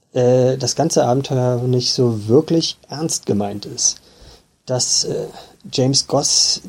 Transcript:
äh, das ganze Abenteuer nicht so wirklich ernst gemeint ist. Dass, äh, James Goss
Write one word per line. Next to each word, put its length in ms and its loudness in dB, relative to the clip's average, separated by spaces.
äh, 440 4
das 180 -4
ganze 300 2
Abenteuer 580 0
nicht 300 0
so 340 0
wirklich 500 2
ernst 360 -6
gemeint 400 -4
ist. 320 -4
Dass, 380 -2
äh, 220 -4
James 360 2
Goss 600 0